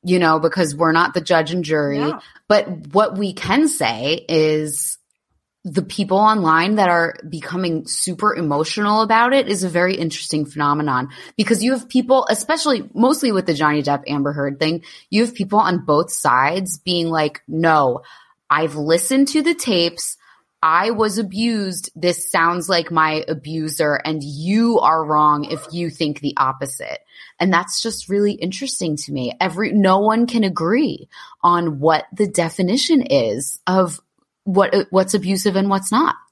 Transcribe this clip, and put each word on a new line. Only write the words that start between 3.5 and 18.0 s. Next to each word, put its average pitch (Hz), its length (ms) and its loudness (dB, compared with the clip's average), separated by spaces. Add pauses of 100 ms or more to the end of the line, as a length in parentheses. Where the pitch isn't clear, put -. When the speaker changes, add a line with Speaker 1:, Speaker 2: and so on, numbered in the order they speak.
Speaker 1:
say 127 640 -2
is 156 680 0 (640)
the 175 180 -2
people 190 380 -2
online 196 560 2
that 190 140 4
are 170 260 2 (120)
becoming 165 600 -6
super - 480 -2
emotional 180 640 0
about 226 320 2
it 269 140 2
is 190 160 -2
a 180 60 -2
very 180 260 2
interesting 151 500 -4
phenomenon, 147 640 -2 (280)
because 208 260 0
you 247 80 2
have 262 180 -4
people, 254 400 2
especially 294 640 0
mostly 247 380 2
with 190 160 0
the 165 80 0
Johnny 147 260 2
Depp 139 260 -2
Amber 143 240 -2
Heard 139 280 -4
thing, 165 240 -2 (260)
you 214 160 2
have 233 80 -8
people 202 240 -2
on 170 260 2
both 156 280 2
sides 151 680 0
being 175 320 -2
like, 156 380 -2
"No, 156 540 2 (460)